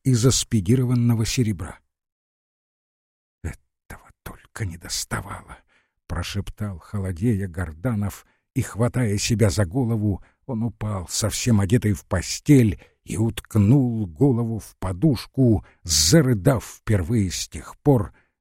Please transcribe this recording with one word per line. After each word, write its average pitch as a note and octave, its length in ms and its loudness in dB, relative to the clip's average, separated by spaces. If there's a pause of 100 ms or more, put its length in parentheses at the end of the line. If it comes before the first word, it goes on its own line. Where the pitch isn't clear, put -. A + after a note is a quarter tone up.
из B2 220 2
аспидированного A#2+ 1000 2
серебра. G#2 540 -4 (1600)
«Этого - 680 -14 (120)
только - 420 -12
не F2 120 -8
доставало», - 800 -10 (500)
прошептал, G2 720 -8
холодея, G2 680 -2
Горданов, F#2 800 -6 (300)
и, A#2+ 60 -2
хватая A2 560 -2
себя G#2+ 320 2
за G2+ 160 0
голову, G#2+ 580 -2 (240)
он A2 160 -4
упал, G#2 440 -6
совсем G#2+ 540 0
одетый, G#2 320 2
в - 120 -8
постель A2 760 2 (220)
и - 140 -10
уткнул A2 880 2
голову A2+ 520 0
в - 180 -20
подушку, A2 840 0 (200)
зарыдав A2 840 2
впервые G#2 640 0
с - 180 -8
тех - 300 -16
пор, B2+ 360 2 (280)